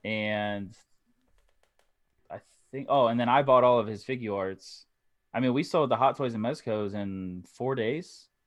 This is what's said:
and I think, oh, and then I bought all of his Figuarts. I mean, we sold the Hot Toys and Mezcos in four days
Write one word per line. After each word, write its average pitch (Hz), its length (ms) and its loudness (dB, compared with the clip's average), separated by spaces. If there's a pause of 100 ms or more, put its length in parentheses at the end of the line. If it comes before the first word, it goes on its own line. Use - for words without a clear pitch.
and 104 720 -4 (1500)
I 101 100 -12 (320)
think, 139 180 -10
oh, 135 180 6
and 117 120 2
then 120 100 0
I 127 140 6
bought 127 200 8
all 123 160 6
of 104 80 -2
his 104 160 -10
Figuarts. 98 800 -8 (480)
I 117 60 -2
mean, 127 140 2
we 139 100 0
sold 151 280 0
the 117 40 2
Hot 127 220 2
Toys 127 160 -4
and 107 100 -4
Mezcos 107 500 -4
in 95 500 -8 (100)
four 131 220 -4
days 127 520 -6 (200)